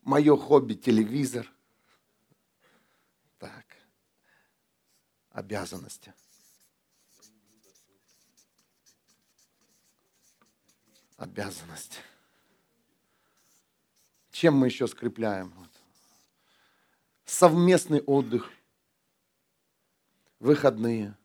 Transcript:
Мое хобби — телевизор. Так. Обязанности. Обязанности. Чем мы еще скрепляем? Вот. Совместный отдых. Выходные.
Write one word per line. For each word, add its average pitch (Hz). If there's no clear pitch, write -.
Мое 147
хобби — 131
телевизор. 117
Так. -
Обязанности. 98
Обязанности. 92
Чем 160
мы 135
еще 123
скрепляем? 104
Вот. 87
Совместный 175
отдых. 131
Выходные. 113